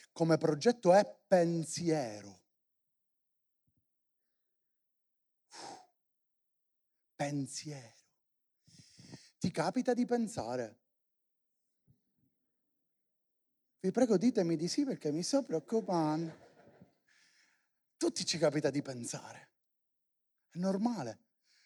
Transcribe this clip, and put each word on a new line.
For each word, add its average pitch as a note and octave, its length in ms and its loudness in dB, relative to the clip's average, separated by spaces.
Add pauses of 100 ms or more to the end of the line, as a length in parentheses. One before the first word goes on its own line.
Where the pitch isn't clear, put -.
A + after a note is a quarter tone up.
(120)
come D#3+ 260 4
progetto E3 560 4
è G3+ 100 8 (220)
pensiero. D#3 1200 0 (4000)
Pensiero. C#3+ 800 -6 (1400)
Ti F#3 100 0
capita G#3+ 460 0
di A#3+ 100 2
pensare? B2+ 760 -4 (3000)
Vi F#3 100 -4
prego, A3+ 280 4
ditemi F3 380 2
di D#3+ 120 -2
sì D4 160 -2
perché F3+ 280 -4
mi E3 120 -2
sto C#4 200 0
preoccupando. E3 1000 -2 (1500)
Tutti - 260 -2
ci - 140 -2
capita D3 320 2
di C#3 140 -2
pensare. B2+ 680 -12 (1000)
È E3+ 100 -10
normale. F#3+ 640 -2 (420)